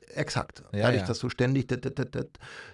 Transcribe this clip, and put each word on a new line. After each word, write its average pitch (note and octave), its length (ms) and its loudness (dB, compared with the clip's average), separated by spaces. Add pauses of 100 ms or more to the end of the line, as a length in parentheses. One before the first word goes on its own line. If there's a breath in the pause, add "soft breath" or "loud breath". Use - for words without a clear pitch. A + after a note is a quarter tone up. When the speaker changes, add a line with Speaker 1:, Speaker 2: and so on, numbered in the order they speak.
(140)
Speaker 1:
exakt. - 460 -2 (140)
Speaker 2:
Ja, G#2 100 2
Speaker 1:
Dadurch, B2 180 6
Speaker 2:
ja. F#2 60 -2
Speaker 1:
dass A2 120 0
du B2+ 100 -2
ständig B2+ 380 2
dat, B2 180 -2
dat, - 120 -4
dat, - 160 -4
dat, - 120 -4 (100)
dat, - 40 -20 (340 loud breath)